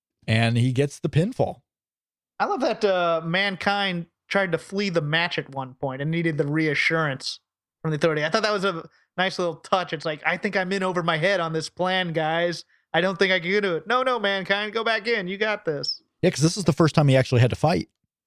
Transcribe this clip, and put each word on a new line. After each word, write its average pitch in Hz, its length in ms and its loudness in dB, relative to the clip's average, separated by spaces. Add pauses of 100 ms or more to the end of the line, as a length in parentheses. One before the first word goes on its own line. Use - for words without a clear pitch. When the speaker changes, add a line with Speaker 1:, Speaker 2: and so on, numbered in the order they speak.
(280)
Speaker 1:
And 117 300 2
he 120 160 4
gets 139 260 -2
the 160 100 -2
pinfall. 160 520 0 (760)
Speaker 2:
I 202 60 2
love 381 160 -2
that, 247 240 0
uh, 175 400 2
Mankind 190 840 -2 (200)
tried 196 240 0
to 165 60 0
flee 196 320 -4
the 170 120 2
match 165 380 -2
at 139 100 -8
one 135 260 -10
point 135 260 -6
and 151 100 -2
needed 165 260 -2
the 151 80 0
reassurance 151 920 -2 (420)
from 160 100 -4
the 151 60 -2
Authority. 156 280 0
I 156 40 -4
thought 220 140 0
that 208 80 0
was 202 140 0
a 170 220 -4 (300)
nice 185 220 -2
little 170 160 -2
touch. 175 380 -2
It's 151 120 -8
like, 156 200 -4
"I 170 120 0
think 202 200 -4
I'm 185 160 0
in 196 100 0
over 180 180 0
my 165 160 0
head 185 220 2
on 165 140 -4
this 156 160 -4
plan, 185 440 -2
guys. 160 520 -2 (280)
I 165 80 2
don't 185 160 0
think 185 140 4
I 185 80 2
can 185 220 0
do 190 160 0
it." 151 100 -8
"No, 247 160 2
no, 254 160 0
Mankind, 202 540 -2
go 226 100 -4
back 220 240 -2
in. 220 200 -2
You 190 100 -6
got 208 280 -2
this." 143 360 -6 (200)
Speaker 1:
Yeah, 175 80 4
'cause 143 120 -2
this 160 160 2
is 196 80 -6
the - 80 4
first 160 200 4
time 147 140 6
he 135 80 6
actually 127 260 4
had 123 100 6
to - 40 -2
fight. - 340 0 (380)